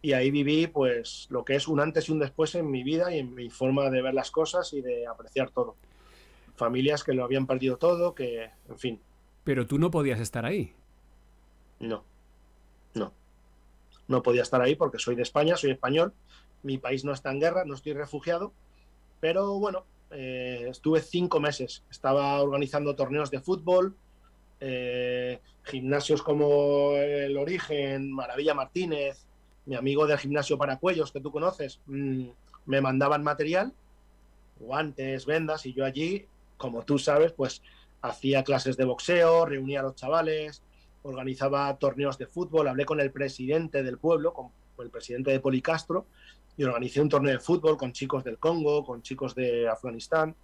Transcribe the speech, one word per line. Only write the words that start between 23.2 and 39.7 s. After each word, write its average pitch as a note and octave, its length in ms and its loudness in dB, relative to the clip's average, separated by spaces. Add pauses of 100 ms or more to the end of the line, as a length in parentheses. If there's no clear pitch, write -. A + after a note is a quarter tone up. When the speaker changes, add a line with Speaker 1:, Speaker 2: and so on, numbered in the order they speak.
Speaker 1:
de C#3 80 -4
fútbol, F#3 560 2 (640)
eh, B2 800 -4 (240)
gimnasios C#3+ 580 0
como C#3+ 720 4
El C#3+ 420 0
Origen, C#3 720 -4
Maravilla C3+ 420 -2
Martínez, C#3+ 720 -4 (400)
mi C3+ 100 -6
amigo C#3 320 2
del D3 100 2
gimnasio C#3+ 400 0
Paracuellos, D3 540 0
que C#3+ 100 -10
tú C#3+ 100 -8
conoces, D3+ 540 -4
mm, C3+ 400 -4 (400)
me C3+ 160 2
mandaban C#3+ 420 2
material, D#3 500 0 (840)
guantes, C3+ 680 -6
vendas, D#3 400 -2
y C3 80 -10
yo C3+ 120 -2
allí, D#3+ 400 -4 (320)
como A#2 260 -8
tú C#3+ 160 2
sabes, D3+ 320 6
pues, - 300 -4 (400)
hacía C3 420 0
clases C3 340 0
de C3 80 4
boxeo, E3 600 6
reunía C#3 360 -4